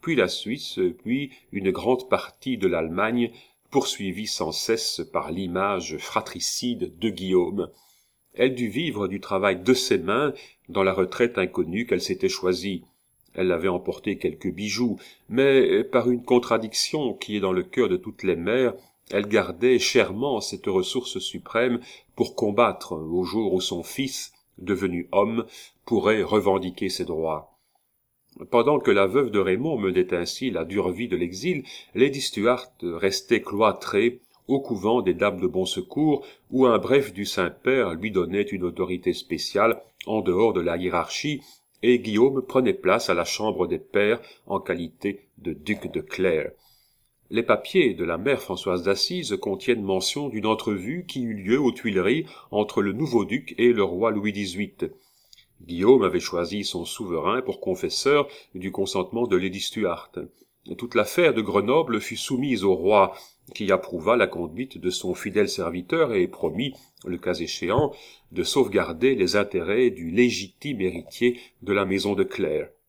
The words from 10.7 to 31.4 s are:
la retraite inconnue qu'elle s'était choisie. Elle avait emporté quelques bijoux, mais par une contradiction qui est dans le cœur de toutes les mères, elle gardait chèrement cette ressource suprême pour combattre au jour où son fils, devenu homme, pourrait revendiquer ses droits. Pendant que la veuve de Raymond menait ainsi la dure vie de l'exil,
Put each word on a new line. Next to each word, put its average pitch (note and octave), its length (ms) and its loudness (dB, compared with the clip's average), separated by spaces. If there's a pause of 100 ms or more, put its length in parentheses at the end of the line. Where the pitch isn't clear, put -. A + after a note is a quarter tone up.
la F#2+ 100 4
retraite G2 440 0
inconnue F#2 480 -2
qu'elle F2+ 160 0
s'était F#2 280 -2
choisie. F2+ 540 -2 (520)
Elle F#2 160 0
avait E2+ 160 0
emporté F#2+ 500 -4
quelques - 340 -4
bijoux, G#2 460 -2 (320)
mais B2 540 4
par A#2+ 260 2
une B2 140 0
contradiction A#2+ 920 0
qui G#2 240 -6
est - 20 0
dans F#2+ 120 2
le F#2 100 0
cœur A2 260 0
de A#2+ 80 2
toutes A2 280 -8
les F2+ 120 2
mères, G#2+ 380 0 (380)
elle G#2 160 0
gardait G#2 500 2
chèrement A2+ 640 2
cette - 240 -10
ressource F#2+ 540 -2
suprême A#2+ 600 -2 (360)
pour - 200 -2
combattre G#2 580 0
au E2 300 -2
jour F#2+ 300 0
où F#2 80 2
son F2 220 -4
fils, - 500 -8 (240)
devenu F2+ 540 -2
homme, A2 340 2 (400)
pourrait G#2 380 2
revendiquer F#2+ 680 2
ses F2+ 160 -4
droits. D#2+ 540 -6 (920)
Pendant B2+ 300 4
que A#2+ 120 4
la G2 140 6
veuve A#2 240 2
de G2+ 100 2
Raymond A2 380 0
menait F#2 360 2
ainsi F2 360 -4
la E2 160 -2
dure F2+ 260 -2
vie A2 160 -6
de F#2 80 -2
l'exil, F#2+ 480 -4 (300)